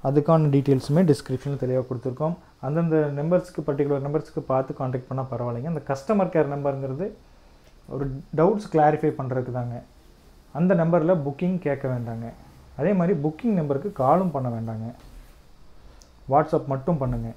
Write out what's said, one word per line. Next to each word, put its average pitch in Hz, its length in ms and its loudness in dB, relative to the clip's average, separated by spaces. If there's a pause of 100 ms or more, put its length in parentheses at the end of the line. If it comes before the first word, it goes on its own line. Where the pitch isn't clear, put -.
அதுக்கான 151 440 4
டீட்டெயில்ஸுமே 139 560 4
டிஸ்கிரிப்ஷனில் 135 540 0
தெளிவா 127 240 0
கொடுத்துருக்கோம். 131 480 -4 (320)
அந்தந்த 160 320 0 (180)
நம்பர்ஸ்க்கு, 170 500 0
particular 143 380 0
நம்பர்ஸ்க்கு 147 360 -4 (100)
பார்த்து 131 280 0
contact 127 300 -4
பண்ணா 127 140 -4 (100)
பரவாயில்லைங்க. 120 400 -4
அந்த 147 160 -6
customer 185 460 0
care 147 180 2
நம்பருங்கிறது 139 540 -4 (880)
ஒரு 139 100 -4 (340)
doubts 202 360 4
clarify 151 440 4
பண்றதுக்கு 127 380 -4
தாங்க. 120 200 -6 (800)
அந்த 180 140 4 (100)
நம்பர்ல 165 340 4 (100)
booking 175 400 -4
கேட்க 139 180 -2 (100)
வேண்டாங்க. 117 340 -6 (500)
அதே 165 220 2
மாதிரி 170 160 2 (100)
booking 196 340 0
நம்பருக்கு 143 320 -2 (100)
காலும் 165 340 4
பண்ண 127 200 -2
வேண்டாங்க. 113 300 -6 (1500)
WhatsApp 151 400 2
மட்டும் 135 300 -2
பண்ணுங்க. 120 340 -4